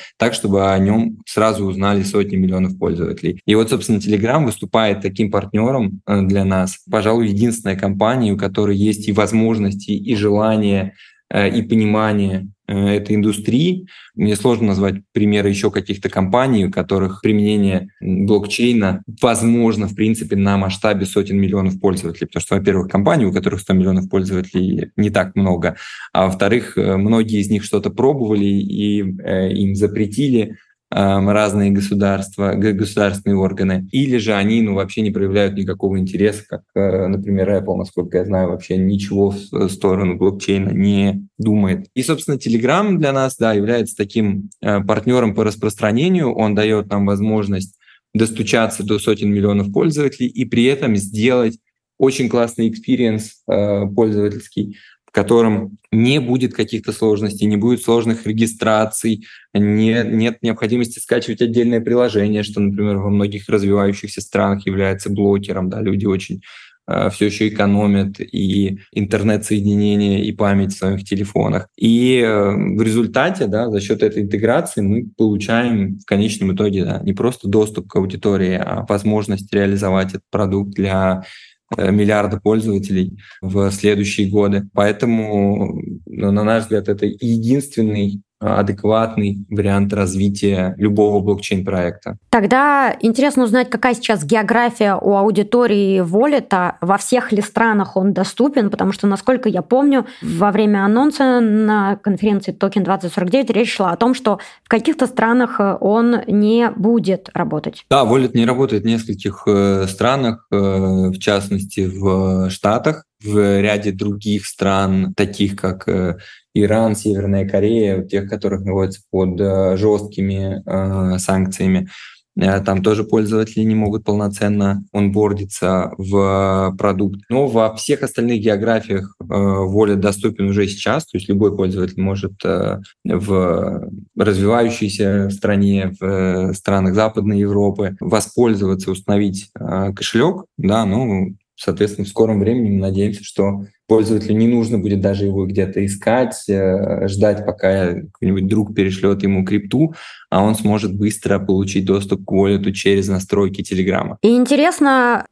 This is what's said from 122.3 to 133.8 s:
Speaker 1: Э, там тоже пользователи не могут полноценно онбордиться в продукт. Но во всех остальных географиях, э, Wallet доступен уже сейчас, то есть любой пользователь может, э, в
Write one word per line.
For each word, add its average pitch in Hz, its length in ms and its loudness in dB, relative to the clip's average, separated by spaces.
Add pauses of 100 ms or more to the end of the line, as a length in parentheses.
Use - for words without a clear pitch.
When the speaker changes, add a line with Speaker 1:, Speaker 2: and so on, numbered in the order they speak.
Speaker 1:
Э, 95 240 2
там 95 220 -2
тоже 107 200 2
пользователи 110 640 0
не 110 100 2
могут 104 300 0
полноценно 104 880 0
онбордиться 98 1040 0
в 95 800 2
продукт. 98 500 0
Но 131 200 2
во 110 260 2
всех 139 280 -2
остальных 120 380 -2
географиях, 104 800 -2
э, - 40 -14
Wallet 98 720 2
доступен 101 520 0
уже 98 200 2
сейчас, 117 380 -4
то - 100 -10
есть 98 120 -6
любой 101 280 2
пользователь 95 440 -2
может, 98 340 -2 (100)
э, 92 340 -2 (260)
в 92 880 0 (260)